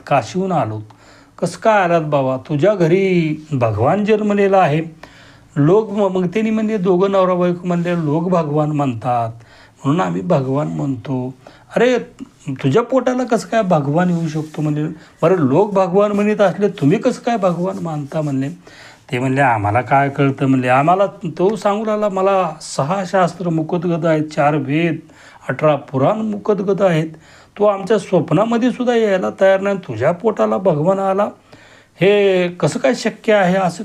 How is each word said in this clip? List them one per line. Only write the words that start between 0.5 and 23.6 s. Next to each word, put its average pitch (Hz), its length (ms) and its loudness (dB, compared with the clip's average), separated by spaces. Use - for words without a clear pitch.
आलोत." 110 300 -4
"कसं - 220 -6
काय 214 220 4
आलात 170 200 2
बाबा? 139 340 0
तुझ्या 160 380 0
घरी 175 640 2
भगवान 127 520 0
जन्मलेला 202 540 2
आहे." 160 240 2
लोक 196 360 4
म-, 202 200 0
मग 185 140 0
त्यांनी 220 240 -2
म्हणले, 220 260 -2
दोघं 190 340 2
नवरा 185 240 2
बायको 175 320 -2
म्हणले, 175 380 -2
"लोक 160 240 -2
भगवान 151 440 0
म्हणतात 120 720 -4
म्हणून 151 160 0
आम्ही 180 200 -2
भगवान 147 480 -2
म्हणतो." 131 680 -6
"अरे 240 220 2
तुझ्या 139 340 0
पोटाला 254 420 0
कसं 226 240 -2
काय 226 140 0
भगवान 170 480 0
येऊ 165 180 -2
शकतो?" 151 340 -6
म्हणले. 151 260 -2
"बरं 170 140 4
लोक 170 360 2
भगवान 196 400 2
म्हणत 208 280 0
असले 196 280 2
तुम्ही 156 300 2
कसं 247 280 -2
काय 233 100 0
भगवान 190 460 -2
मानता?" 156 380 -6
म्हणले. 139 280 -2
ते 127 60 -2
म्हणले, 131 220 0
"आम्हाला 110 400 2
काय 139 280 0
कळतं?" 139 380 0
म्हणले. 127 220 2
"आम्हाला 165 380 2
तो 202 180 0
सांगू 208 280 -2
लागला, 214 240 -2
मला 190 420 0
सहा 180 300 -2
शास्त्र 180 420 0
मुखोद्गत 165 580 -2